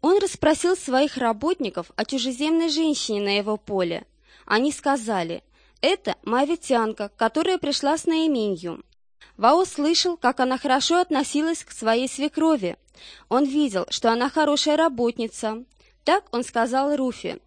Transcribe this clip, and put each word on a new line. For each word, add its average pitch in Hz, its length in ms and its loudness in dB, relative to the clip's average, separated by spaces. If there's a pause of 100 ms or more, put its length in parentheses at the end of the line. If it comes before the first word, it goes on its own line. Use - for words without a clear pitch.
Он 370 180 4
расспросил 359 580 2
своих 269 400 0
работников 233 800 -2
о 214 80 -2
чужеземной 285 640 -2
женщине 294 520 -2
на 202 160 0
его 208 200 -2
поле. 180 480 -4 (400)
Они 254 260 2
сказали: 214 720 -2 (380)
"Это 349 420 0
моавитянка, 233 920 0
которая 330 400 0
пришла 285 400 0
с - 80 -6
Наэминью". 220 800 0 (500)
Вооз 302 360 4
слышал, 330 440 0
как 254 240 0
она 254 180 2
хорошо 285 420 2
относилась 311 680 -2
к - 60 -20
своей 226 360 0
свекрови. 294 720 0 (500)
Он 254 160 2
видел, 262 460 0
что - 220 0
она 240 180 0
хорошая 302 480 2
работница. 240 880 -2 (400)
Так 370 260 2
он 240 140 -2
сказал 262 500 0
Руфе 262 520 -4